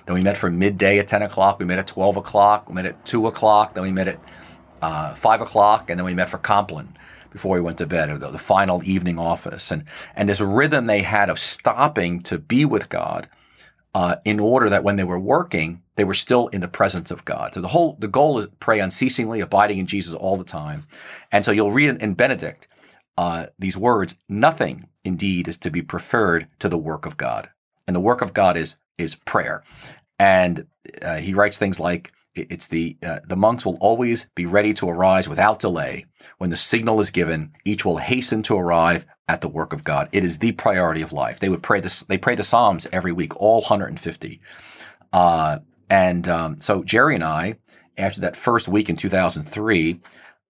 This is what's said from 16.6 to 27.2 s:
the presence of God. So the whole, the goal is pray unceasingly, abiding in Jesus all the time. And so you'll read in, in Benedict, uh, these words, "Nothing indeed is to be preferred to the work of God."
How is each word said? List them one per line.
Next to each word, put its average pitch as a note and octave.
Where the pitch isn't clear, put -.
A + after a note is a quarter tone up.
the F2
presence F#2+
of -
God. C#2
So F2
the F2+
whole, E3
the A2
goal C3+
is G#2
pray A2
unceasingly, G#2+
abiding G2
in F#2
Jesus F2
all F#2+
the F2+
time. D2+
And G#2
so A2+
you'll G2+
read C#3+
in, -
in G#2
Benedict, A2
uh, E2+
these F#2
words, G2+
"Nothing G#2+
indeed F2+
is F2
to E2
be E2+
preferred F2
to G2+
the E2+
work D#2
of D2+
God." A#1